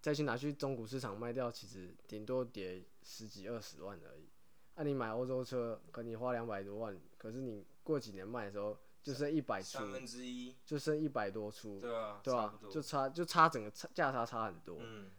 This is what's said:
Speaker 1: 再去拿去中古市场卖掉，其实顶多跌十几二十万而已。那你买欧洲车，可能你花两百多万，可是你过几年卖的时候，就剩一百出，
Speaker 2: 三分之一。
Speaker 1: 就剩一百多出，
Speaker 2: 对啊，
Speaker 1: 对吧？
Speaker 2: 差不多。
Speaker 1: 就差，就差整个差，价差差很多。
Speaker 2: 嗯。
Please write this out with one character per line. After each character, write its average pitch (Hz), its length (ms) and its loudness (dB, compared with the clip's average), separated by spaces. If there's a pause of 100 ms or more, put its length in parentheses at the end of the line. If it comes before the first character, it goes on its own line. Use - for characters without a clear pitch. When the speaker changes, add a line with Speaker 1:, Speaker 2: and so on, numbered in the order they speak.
Speaker 1:
再 151 100 4
去 147 120 4
拿 120 120 4
去 143 160 2
中 139 220 0
古 117 100 -2
市 120 140 -2
场 107 200 -2
卖 117 140 0
掉， 120 180 2
其 104 180 -10
实 92 260 -10 (140)
顶 107 180 -6
多 127 180 2
跌 92 380 -6 (220)
十 - 240 -10
几 98 200 -10
二 117 120 -2
十 76 220 -12
万 95 160 -6 (120)
而 73 80 -14
已。 78 100 -16 (460)
那 156 80 -4
你 147 100 4
买 120 200 2
欧 120 120 4
洲 127 200 2
车， 117 360 0 (120)
可 120 100 -4
能 117 80 -2
你 113 60 -2
花 123 160 2
两 117 140 2
百 101 180 0
多 101 160 -4
万， 101 200 -2 (160)
可 113 140 -8
是 123 100 -4
你 110 240 -4 (200)
过 156 140 4
几 113 120 -4
年 95 160 -6
卖 113 200 -2
的 101 40 -4
时 104 80 -2
候， 104 180 0 (260)
就 143 120 -2
剩 147 160 2
一 156 100 6
百 104 220 2
出， - 160 -4
Speaker 2:
三 131 140 -2
分 131 120 -4
之 123 220 -6
一。 123 300 -4 (100)
Speaker 1:
就 151 100 0
剩 151 240 4
一 156 80 4
百 110 220 2
多 104 200 0
出， 104 300 -8
Speaker 2:
对 117 160 -2
啊， 107 260 -2
Speaker 1:
对 127 120 4
吧？ 117 80 6
Speaker 2:
差 107 60 2
不 101 100 -8
多。 107 120 -12
Speaker 1:
就 151 120 0
差， 135 260 2
就 165 160 0
差 165 240 10
整 131 140 4
个 104 80 -4
差， - 240 -8
价 147 160 6
差 120 160 4
差 113 200 0
很 90 140 -4
多。 90 200 -8
Speaker 2:
嗯。 107 380 -8